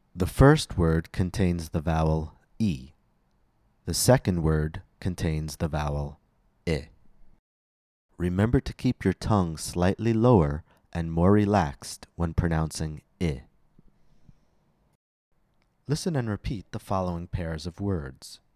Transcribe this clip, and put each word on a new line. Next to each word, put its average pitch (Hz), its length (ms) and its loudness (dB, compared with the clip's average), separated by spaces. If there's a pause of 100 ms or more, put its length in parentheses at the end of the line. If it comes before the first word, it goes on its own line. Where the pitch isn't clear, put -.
(140)
The 90 120 -2
first 147 500 6
word 82 360 0
contains 87 560 -2
the 82 120 -4
vowel 80 540 0 (240)
E. 71 340 -4 (920)
The 85 100 -6
second 98 480 2
word 78 400 0 (160)
contains 78 580 -4
the 85 120 -4
vowel 73 500 -4 (480)
I. 76 220 -4 (1300)
Remember 98 420 2
to - 120 -6
keep - 320 -2
your 95 80 2
tongue 87 440 0
slightly 95 560 0
lower 104 520 4 (280)
and 82 200 -6
more 87 200 4
relaxed 101 840 0
when 85 180 -2
pronouncing 80 680 -4 (180)
I. 73 220 -2 (2500)
Listen 156 300 -4
and 117 120 -2
repeat 101 440 -6
the 110 60 -8
following 90 480 -4
pairs 80 400 -6
of 85 120 -10
words. 80 600 -8 (160)